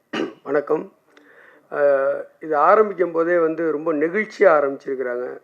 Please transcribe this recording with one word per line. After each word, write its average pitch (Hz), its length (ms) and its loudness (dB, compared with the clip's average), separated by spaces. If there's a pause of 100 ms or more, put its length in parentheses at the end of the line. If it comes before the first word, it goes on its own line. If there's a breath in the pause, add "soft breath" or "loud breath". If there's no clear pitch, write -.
(100)
<clears throat> - 320 -8
வணக்கம். 151 500 -4 (800 soft breath)
அஹ், 143 540 0 (160)
இது 156 160 -4
ஆரம்பிக்கும் 180 560 2
போதே 170 260 2
வந்து 160 340 0
ரொம்ப 156 200 -2
நெகிழ்ச்சியா 170 460 -2
ஆரம்பிச்சிருக்கிறாங்க. 135 1040 0